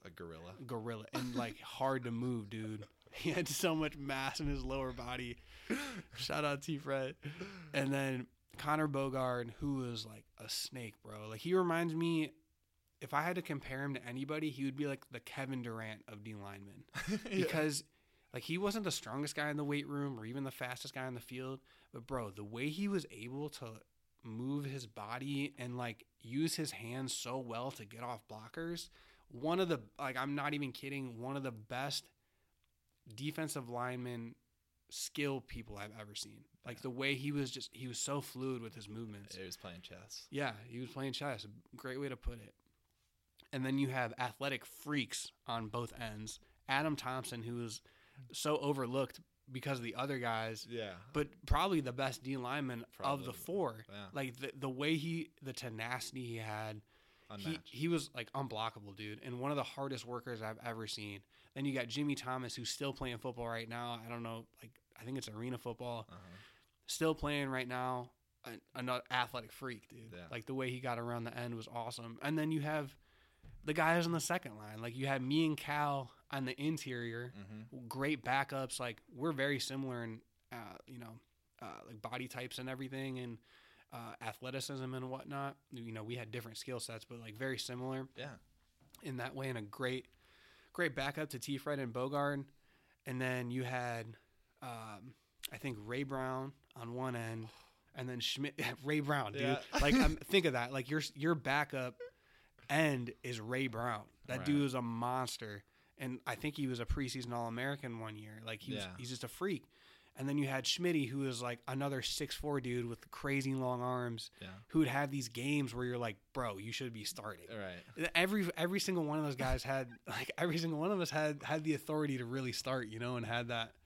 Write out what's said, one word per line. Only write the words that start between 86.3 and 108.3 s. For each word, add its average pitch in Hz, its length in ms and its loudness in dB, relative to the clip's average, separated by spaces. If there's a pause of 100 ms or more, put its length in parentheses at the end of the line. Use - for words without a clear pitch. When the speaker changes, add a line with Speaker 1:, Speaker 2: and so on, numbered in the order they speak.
Speaker 2:
different 113 280 -6
skill 127 220 -4
sets, 113 240 -8
but, 117 160 -12
like, 113 160 -10
very 131 220 0
similar 131 480 -4 (100)
Speaker 1:
Yeah. 131 200 -8 (640)
Speaker 2:
in 135 160 -2
that 127 160 -2
way, 135 140 -2
and 127 100 -2
a 110 40 -4
great, 127 440 -2 (680)
great 165 220 2
backup 143 360 0
to - 100 -4
T 139 180 0
Fred 147 220 0
and 123 120 0
Bogard. 139 520 4 (600)
And 127 160 0
then 127 300 2
you 127 140 2
had, 120 520 -2 (460)
um, 113 520 -10 (380)
I 117 60 -8
think 131 260 -4
Ray 123 200 -2
Brown 131 480 -4 (240)
on 117 180 -8
one 127 220 -2
end, 113 320 -4 (480)
and 127 120 -4
then 123 120 -4
Schmidt, 139 380 0
<laughs> 139 260 -2
Ray 151 160 4
Brown, 139 320 2
dude. - 100 0
Speaker 1:
Yeah. 143 160 4 (100)
<laughs> - 140 4
Speaker 2:
Like, 143 120 10
um, 240 220 10
think 190 300 6
of 147 60 8
that. 123 200 2
Like, 131 160 0
your, 151 140 4 (140)
your 156 180 6
backup 135 640 2 (720)
end 139 440 6 (120)
is 123 160 -2
Ray 127 260 2
Brown. 113 360 0 (240)
That 127 120 -2
Speaker 1:
Right. 127 80 -2
Speaker 2:
dude 143 160 8
is 135 120 4
a 127 80 4
monster. 117 800 0 (340)
And 127 280 -4
I 123 100 2
think 147 200 -2
he 143 120 2
was 123 120 0
a 117 60 0
preseason 123 460 0
All-American 120 640 -2
one 110 180 -6
year. 107 300 -12